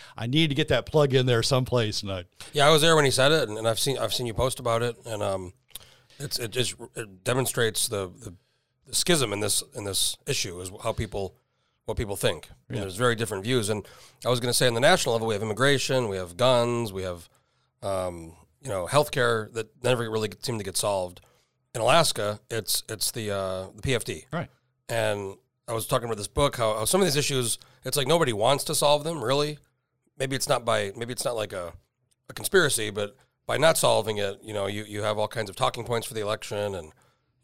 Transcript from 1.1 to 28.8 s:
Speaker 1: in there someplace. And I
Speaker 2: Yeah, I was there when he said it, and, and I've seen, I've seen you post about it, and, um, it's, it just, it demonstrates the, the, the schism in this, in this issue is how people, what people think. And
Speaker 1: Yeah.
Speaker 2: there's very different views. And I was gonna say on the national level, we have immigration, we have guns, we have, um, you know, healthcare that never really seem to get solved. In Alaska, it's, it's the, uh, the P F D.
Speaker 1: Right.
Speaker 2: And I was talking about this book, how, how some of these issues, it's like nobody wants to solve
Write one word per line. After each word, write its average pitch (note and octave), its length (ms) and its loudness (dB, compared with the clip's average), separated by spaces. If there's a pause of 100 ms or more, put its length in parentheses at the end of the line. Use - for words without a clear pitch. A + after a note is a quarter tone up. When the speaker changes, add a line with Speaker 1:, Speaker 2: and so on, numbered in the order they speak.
Speaker 1:
in C3 120 4
there A#2 180 4
someplace. B2 580 2
And G2+ 80 -8
I F#2 140 -6 (280)
Speaker 2:
Yeah, C#3+ 140 4
I D3+ 40 8
was D#3+ 120 6
there E3 140 6
when D3+ 80 6
he C3 80 4
said C3 180 4
it, D3+ 180 2
and, G#2+ 100 -6
and A2+ 100 0
I've A2+ 100 0
seen, C3+ 180 0
I've A2+ 160 -2
seen - 140 -2
you - 80 -4
post B2 240 0
about A#2 240 0
it, A#2+ 140 -2 (100)
and, G#2+ 160 -6
um, F#2+ 300 -4 (640)
it's, - 220 -6
it A2+ 100 -6
just, A#2 240 -2 (220)
it G2 260 -12
demonstrates A#2+ 640 0
the, G2 320 -2
the, - 160 -14 (500)
the - 120 -6
schism C#3 360 2
in G2+ 60 -4
this, G#2 240 0 (140)
in A2 80 -10
this F#2+ 320 -2 (100)
issue F#2+ 340 -4
is F#2 120 -10 (100)
how A2+ 100 -2
people, G2+ 440 -6 (480)
what A2 120 -6
people G2+ 200 -4
think. G2 320 -2 (200)
And A#2+ 80 -8
Speaker 1:
Yeah. A#2 60 -4
Speaker 2:
there's F#2+ 140 -8
very A#2+ 180 2
different G#2 300 -4
views. A#2 240 0
And G#2+ 180 -2 (400)
I - 20 0
was B2 120 2
gonna A#2 120 -2
say C3 140 2
on A#2+ 80 2
the A2+ 60 0
national C#3+ 340 4
level, A2+ 140 0
we A2 60 2
have G2+ 80 -2
immigration, B2+ 640 2
we G2 80 -4
have F2 200 -8
guns, A#2+ 560 2
we F#2+ 120 -6
have, F2 240 -8 (520)
um, F2+ 540 -4 (260)
you - 80 -12
know, F#2+ 180 -2
healthcare A#2+ 640 0
that A2+ 160 -6 (160)
never A#2+ 260 0
really G#2+ 220 -2 (100)
seem A#2+ 160 -4
to G#2 60 -6
get F#2+ 120 -6
solved. F#2+ 440 -2 (560)
In A#2+ 40 -2
Alaska, A2+ 600 2 (100)
it's, - 380 -2
it's - 240 -4
the, G#2+ 180 -6
uh, F#2+ 440 -4
the G#2 80 -20
P C3+ 120 0
F A2 100 -2
D. D#2+ 280 -10
Speaker 1:
Right. B2 180 -6 (380)
Speaker 2:
And G#2 480 -2 (320)
I B2 60 -6
was A2+ 120 -4
talking A#2+ 200 0
about A2+ 120 -4
this G2+ 100 -8
book, C#3+ 280 0
how, A2+ 180 2
how A2 100 -2
some F#3 160 2
of G3 60 4
these C#3+ 100 0
issues, B2+ 420 0 (260)
it's C3 120 -4
like C3+ 120 0
nobody D#3 240 4
wants A2+ 320 2
to E3 100 -4
solve D3 300 4